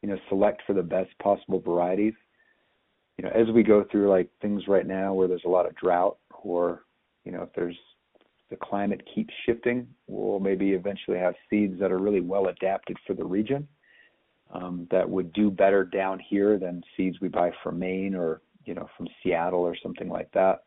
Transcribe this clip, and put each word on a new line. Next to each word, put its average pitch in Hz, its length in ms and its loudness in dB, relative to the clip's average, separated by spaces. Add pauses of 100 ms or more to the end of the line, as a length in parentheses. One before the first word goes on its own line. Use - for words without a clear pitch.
you 104 80 -6
know, 98 80 -2 (100)
select 101 380 2
for 101 80 0
the 95 80 2
best 90 380 -4
possible 95 400 0
varieties, 90 560 0 (1000)
you - 60 -10
know, - 80 -4
as 113 220 4
we 113 100 8
go 101 280 6
through, 101 180 4
like, 92 200 4 (120)
things 104 260 -2
right 98 200 2
now 95 260 -2
where 92 140 2
there's 90 180 -2
a 87 40 -2
lot 90 180 4
of 85 80 -8
drought, 90 420 2 (260)
or, 87 420 -2 (400)
you 95 60 -10
know, 90 120 -8
if 85 120 -12
there's, 87 220 -4 (720)
the 95 60 -10
climate 101 460 -4 (120)
keeps 110 200 -6 (120)
shifting, 120 420 0 (200)
we'll 101 320 -4
maybe 98 320 0
eventually 98 480 -4
have 90 160 0 (140)
seeds 101 300 0
that 95 120 0
are 92 80 0
really 98 220 2
well 95 260 0
adapted 95 580 -4
for 98 80 -4
the 95 100 -6
region, 110 440 -2 (840)
um, 90 380 -8
that 92 180 2
would 92 260 -2
do 104 180 2
better 98 320 4
down 95 360 -4
here 101 380 2
than 90 240 -6 (160)
seeds 92 240 -2
we 95 60 -4
buy 87 240 0 (100)
from 85 160 -6
Maine 95 380 -4
or, 82 260 -4 (240)
you 90 80 -10
know, - 240 -10
from - 100 -10 (140)
Seattle 87 380 0
or 87 240 0
something 92 260 -10
like 87 220 -8
that. 95 360 2